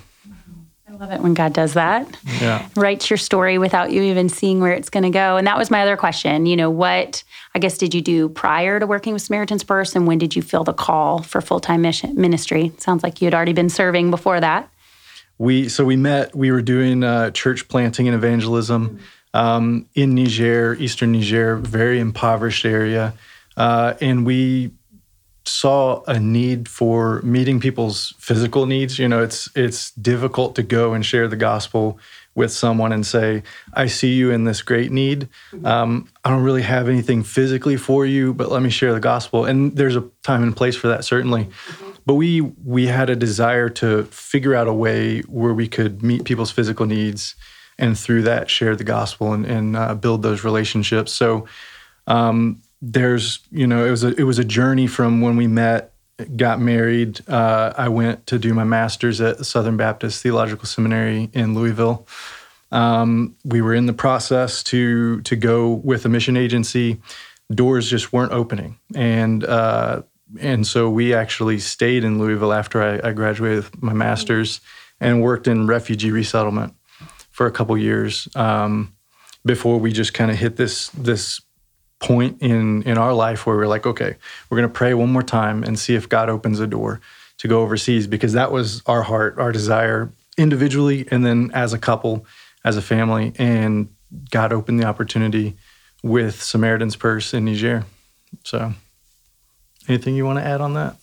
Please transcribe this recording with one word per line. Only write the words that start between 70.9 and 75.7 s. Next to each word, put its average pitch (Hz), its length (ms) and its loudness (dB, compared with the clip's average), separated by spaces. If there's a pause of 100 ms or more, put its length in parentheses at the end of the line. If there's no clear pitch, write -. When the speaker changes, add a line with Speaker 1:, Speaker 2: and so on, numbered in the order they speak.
Speaker 2:
we 117 240 2
actually 110 460 0
stayed 120 440 0
in 110 140 0
Louisville 107 340 0
after 107 300 0
I, 104 260 -2
I 110 40 -2
graduated 107 520 -2
with - 180 -20
my 110 120 -2
master's 110 680 0 (400)
and 120 220 2
worked 120 260 0
in 113 180 2
refugee 110 440 0